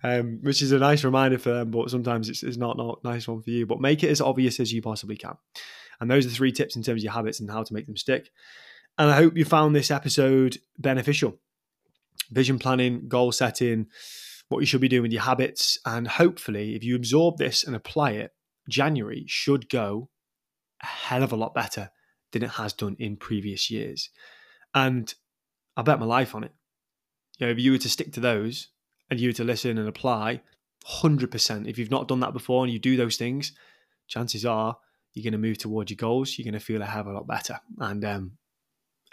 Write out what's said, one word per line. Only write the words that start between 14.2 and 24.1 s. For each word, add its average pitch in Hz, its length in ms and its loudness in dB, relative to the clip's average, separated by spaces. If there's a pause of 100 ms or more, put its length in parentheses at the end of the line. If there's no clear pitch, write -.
what - 120 -2
you 143 60 2
should 131 160 2
be 135 60 4
doing 127 140 4
with 117 100 0
your 113 120 -2
habits. - 600 0
And 117 220 -4
hopefully, 113 680 0
if 110 80 -8
you 120 120 0
absorb 127 420 4
this 135 260 0
and 131 120 -6
apply 139 360 -2
it, 110 220 -8 (360)
January 139 580 0
should 139 420 0
go 113 400 -2 (720)
a - 40 -14
hell - 380 -2
of 127 100 0
a 113 40 -2
lot 110 160 -4
better 110 360 -4 (420)
than 113 120 -2
it 120 80 -6
has 107 220 -6
done 101 260 -6
in 104 180 -6
previous 101 520 -6
years. - 420 -8 (640)